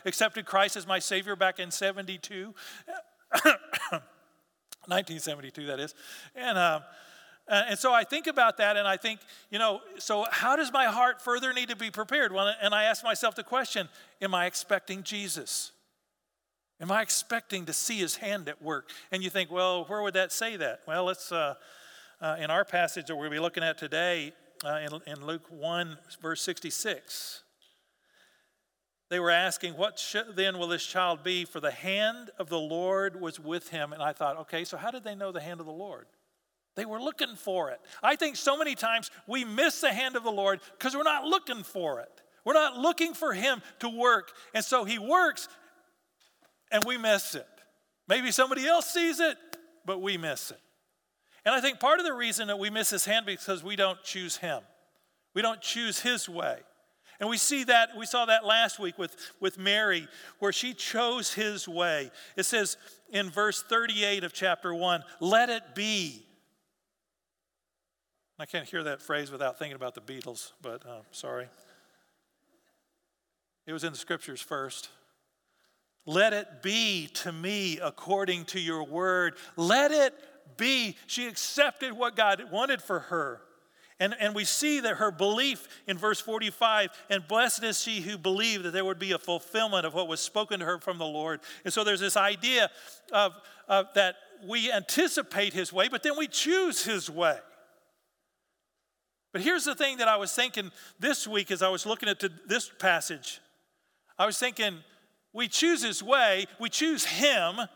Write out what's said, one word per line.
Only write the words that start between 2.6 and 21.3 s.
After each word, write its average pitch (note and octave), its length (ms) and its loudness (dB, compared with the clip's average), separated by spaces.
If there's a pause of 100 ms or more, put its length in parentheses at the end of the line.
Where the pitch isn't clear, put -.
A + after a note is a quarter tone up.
<coughs> - 1500 -2
Nineteen F3+ 320 -2
seventy-two, D3 460 -8
that C#3 160 -4
is. D3+ 120 -8 (400)
And, B3 240 0
um, D#3+ 260 4 (680)
uh, G#3 180 6
and G#3 100 -2
so B3+ 160 4
I A#3 120 8
think D#4 220 -4
about C4+ 280 6
that G#3 220 4
and G3+ 100 2
I G3 80 4
think, A3 240 -4 (300)
you G#3 100 -2
know, A3 220 2 (160)
"So G#3 340 0
how A#3+ 240 2
does D4 160 2
my C4 140 4
heart B3 360 4
further B3 300 0
need B3 160 -2
to A#3 80 -4
be G#3+ 160 -6
prepared?" A3 400 0
Well, G3+ 300 2
and G#3 120 2
I G#3+ 120 4
ask A3 180 2
myself A3+ 320 0
the A3+ 80 -8
question, A3 460 -2 (320)
"Am G3 120 -2
I F3+ 120 2
expecting F#3+ 580 -2
Jesus? G3 680 -6 (1080)
Am E3+ 100 -4
I G#3+ 100 4
expecting G#3 640 -2
to E3 60 -6
see A3 260 -2
his E3 180 -2
hand G3 320 -4
at D3+ 120 -10
work?" D3+ 280 -6 (200)
And F#3 140 -4
you F#3 60 -2
think, F3+ 200 -2
"Well, F3+ 360 0
where G#3 160 -4
would G3 140 0
that F#3 180 2
say A3+ 240 -4
that?" C#3+ 280 -4
Well, F3 200 -2
let's, F#3 260 -4